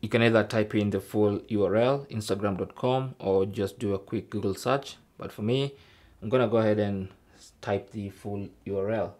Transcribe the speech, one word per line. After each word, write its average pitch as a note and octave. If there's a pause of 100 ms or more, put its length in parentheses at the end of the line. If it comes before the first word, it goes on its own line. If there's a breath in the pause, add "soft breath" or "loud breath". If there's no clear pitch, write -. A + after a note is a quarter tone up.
You A2
can A2+
either A2+
type G#2+
in G#2
the F#2+
full G#2
U G#2
R F#2+
L, C3+
instagram G2+
dot F#2+
com, C3
or F#2+
just G2+
do G2+
a F#2+
quick -
Google G2+
search. C3+ (200)
But G2+
for -
me, C3+ (460 loud breath)
I'm A2
gonna B2
go A2+
ahead G#2+
and G2 (540)
type G2+
the G2+
full G2+ (160)
U G2
R G2
L G#2+